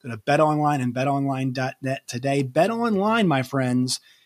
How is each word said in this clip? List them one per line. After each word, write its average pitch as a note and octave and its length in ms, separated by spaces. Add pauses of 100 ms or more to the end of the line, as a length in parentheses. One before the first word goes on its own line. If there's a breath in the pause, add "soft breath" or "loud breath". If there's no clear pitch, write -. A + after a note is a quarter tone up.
Go B2 80
to A2+ 80
BetOnline D3 640
and B2 100
bet B2+ 160
online C3+ 460
dot C3 260
net C3 260
today. C#3 380
BetOnline, G#3+ 840
my C3+ 160
friends, B2+ 560 (280 soft breath)